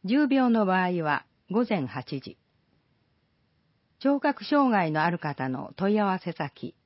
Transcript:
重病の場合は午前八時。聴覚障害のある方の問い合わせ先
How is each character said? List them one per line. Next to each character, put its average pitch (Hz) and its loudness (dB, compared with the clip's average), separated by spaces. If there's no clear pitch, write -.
重 269 2
病 262 4
の 220 4
場 185 2
合 180 -2
は 147 -2
午 226 0
前 170 -2
八 127 -10
時。 - -18
聴 285 2
覚 277 -2
障 285 4
害 185 2
の 156 2
あ 175 4
る 170 -2
方 139 -4
の 131 -8
問 202 0
い 214 2
合 202 2
わ 185 0
せ 170 -6
先 - -8